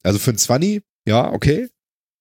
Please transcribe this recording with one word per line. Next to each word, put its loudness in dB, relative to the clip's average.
Also 0
für 0
einen -2
Zwanni, 0
ja, 0
okay. 0